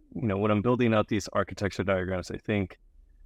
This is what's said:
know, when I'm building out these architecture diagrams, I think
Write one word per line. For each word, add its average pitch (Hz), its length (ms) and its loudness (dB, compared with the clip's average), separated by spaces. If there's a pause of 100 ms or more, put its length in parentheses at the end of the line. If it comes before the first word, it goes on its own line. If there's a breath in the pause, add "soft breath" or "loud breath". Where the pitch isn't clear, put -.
(160)
know, 101 220 0
when 107 120 2
I'm 104 140 4
building 120 320 4
out 107 120 2
these 104 260 -2
architecture 98 500 -2
diagrams, 92 480 -2
I - 60 -6
think 101 420 -2 (460)